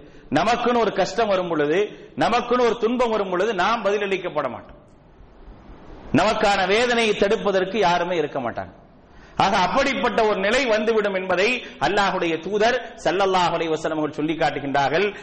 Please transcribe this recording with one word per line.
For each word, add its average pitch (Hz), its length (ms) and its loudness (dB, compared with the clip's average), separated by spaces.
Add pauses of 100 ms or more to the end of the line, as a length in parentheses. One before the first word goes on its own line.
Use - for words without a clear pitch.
(300)
நமக்குன்னு 226 480 0
ஒரு 208 160 2
கஷ்டம் 208 340 0
வரும் 185 220 0
பொழுது, 160 680 -2
நமக்குன்னு 233 460 0
ஒரு 226 160 2
துன்பம் 240 320 0
வரும் 202 200 -2
பொழுது 190 240 0
நாம் 202 320 0
பதிலளிக்கப்பட 185 640 -2
மாட்டோம். 104 280 -14 (1300)
நமக்கான 202 560 2
வேதனையை 226 480 2
தடுப்பதற்கு 196 600 0
யாருமே 175 400 2
இருக்க 147 220 -2
மாட்டாங்க. 101 380 -8 (580)
ஆக 196 220 2
அப்படிப்பட்ட 240 680 2
ஒரு 202 140 0
நிலை 240 260 0
வந்துவிடும் 220 480 2
என்பதை 190 520 0 (140)
அல்லாஹ்வுடைய 175 640 0
தூதர் 214 640 0
ஸல்லல்லாஹு 180 500 2
அலைஹி 165 200 -2
வஸல்லம் 160 180 -2
அவர்கள் 151 200 -2
சொல்லி 156 240 -2
காட்டுகின்றார்கள். 143 880 0